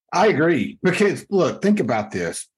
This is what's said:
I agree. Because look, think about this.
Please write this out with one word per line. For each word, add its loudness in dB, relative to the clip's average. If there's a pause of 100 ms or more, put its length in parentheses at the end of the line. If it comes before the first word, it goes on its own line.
(120)
I 2
agree. 0
Because 0
look, 0
think 2
about -2
this. -8